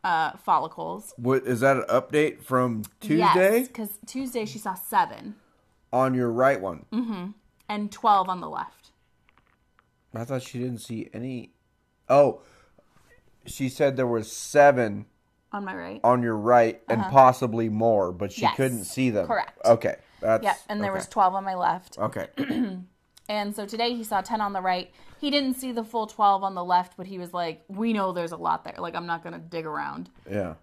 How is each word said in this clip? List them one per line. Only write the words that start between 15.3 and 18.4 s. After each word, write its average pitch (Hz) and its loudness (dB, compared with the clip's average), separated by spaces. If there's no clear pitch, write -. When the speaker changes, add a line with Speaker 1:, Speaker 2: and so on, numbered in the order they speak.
Speaker 1:
On 202 -8
my 190 -8
right. 95 -10
Speaker 2:
on 123 4
your 113 0
right 113 4
and 117 2
Speaker 1:
Uh-huh. 190 -2
Speaker 2:
possibly 123 6
more, 107 2
but 95 -6
she 110 -8